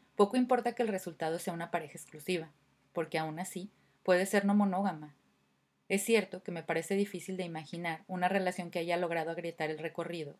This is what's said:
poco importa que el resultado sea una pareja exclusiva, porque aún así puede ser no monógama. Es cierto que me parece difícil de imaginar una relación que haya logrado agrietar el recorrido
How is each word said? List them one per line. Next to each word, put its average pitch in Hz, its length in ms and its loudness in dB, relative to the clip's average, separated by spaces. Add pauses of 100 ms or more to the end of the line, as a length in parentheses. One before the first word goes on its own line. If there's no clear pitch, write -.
(160)
poco 208 220 6
importa 247 360 4
que 240 80 0
el 226 60 2
resultado 170 500 -2
sea 170 160 -6
una 170 160 -6
pareja 160 240 -4
exclusiva, 160 560 -6 (440)
porque 165 260 -2
aún 156 180 -2
así 185 320 -8 (340)
puede 185 220 6
ser 202 200 2
no 202 100 6
monógama. 170 580 2 (760)
Es 202 140 2
cierto 196 380 2
que 180 120 -8
me 165 100 -6
parece 165 320 -2
difícil 196 400 -2
de 185 80 -4
imaginar 165 640 -6
una 180 220 0
relación 185 420 0
que 175 80 -4
haya 170 160 0
logrado 170 340 0
agrietar 165 400 -4
el 156 80 -4
recorrido 160 640 -8